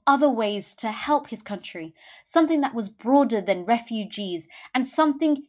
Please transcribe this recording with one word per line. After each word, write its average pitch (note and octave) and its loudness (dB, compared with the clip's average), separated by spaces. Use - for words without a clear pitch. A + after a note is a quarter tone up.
other C#4 4
ways G#3 -2
to A3 -8
help C#4+ -2
his G#3+ -12
country, E3 -12
something D#4+ 2
that C4+ 0
was A3 -4
broader A#3 2
than F3+ -2
refugees G#3 -4
and C4 0
something D4+ 2